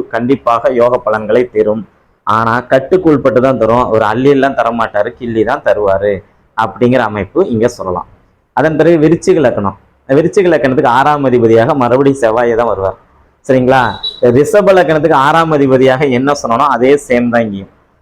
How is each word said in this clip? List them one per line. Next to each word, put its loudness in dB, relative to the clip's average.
கண்டிப்பாக -2
யோக 0
பலன்களை -2
தரும். -2
ஆனா 0
கட்டுக்குள்பட்டு 0
தான் 0
தரும். 0
ஒரு 0
அள்ளி 0
எல்லாம் 0
தர 0
மாட்டாரு, -4
கிள்ளி -4
தான் -4
தருவாரு 0
அப்படிங்கிற 0
அமைப்பு -4
இங்க -2
சொல்லலாம். -8
அதன் 0
பிறகு 2
விருச்சிக 2
லக்னம். -2
விருச்சிக 0
லக்னத்துக்கு 0
ஆறாம் 0
அதிபதியாக 2
மறுபடியும் 0
செவ்வாயை 0
தான் -2
வருவார். -4
சரிங்களா? 2
ரிஷப 2
லக்னத்துக்கு 2
ஆறாம் 2
அதிபதியாக 2
என்ன 0
சொன்னனோ -2
அதே 0
சேம் -2
தான் 0
இங்கேயும். -10